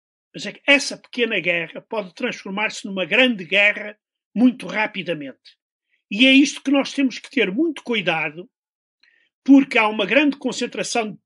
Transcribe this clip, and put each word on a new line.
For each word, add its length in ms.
Mas 120
é 60
que 140
essa 300
pequena 420
guerra 420
pode 340
transformar-se 720
numa 180
grande 400
guerra 540
muito 320
rapidamente. 920
E 160
é 60
isto 300
que 80
nós 220
temos 260
que 120
ter 220
muito 300
cuidado, 680
porque 340
há 100
uma 180
grande 300
concentração 760
de 140